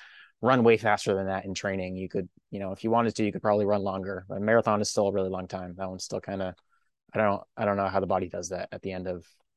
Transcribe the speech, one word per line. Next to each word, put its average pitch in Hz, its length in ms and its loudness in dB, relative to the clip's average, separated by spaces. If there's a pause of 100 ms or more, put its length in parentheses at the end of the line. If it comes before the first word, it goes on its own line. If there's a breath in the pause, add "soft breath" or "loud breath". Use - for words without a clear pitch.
(420 loud breath)
run 123 220 4
way 117 120 8
faster 104 380 2
than 95 140 0
that 95 180 -2
in 95 80 -6
training. 95 420 -4
You 92 140 -8
could, 95 180 -4 (220)
you 104 80 -8
know, 98 140 -6
if - 120 -10
you 113 60 0
wanted 117 260 2
to, 110 80 0
you 104 80 0
could 95 80 -6
probably 104 240 2
run 101 160 2
longer. 95 480 -6
A 101 100 -8
marathon 107 440 4
is 101 80 -2
still 101 180 2
a 98 40 0
really 95 180 0
long 92 180 -6
time. 90 300 -10
That 95 100 -6
one's 95 160 -10
still 107 160 -8
kinda, 95 340 -6 (600)
I - 40 2
don't, 104 220 2 (160)
I 113 80 -4
don't 101 140 2
know 98 100 0
how 95 120 0
the 95 60 -2
body 92 220 0
does 90 220 -8
that 92 200 -6
at 95 120 -12
the 95 100 -6
end 92 160 -8
of, 90 160 -8 (320)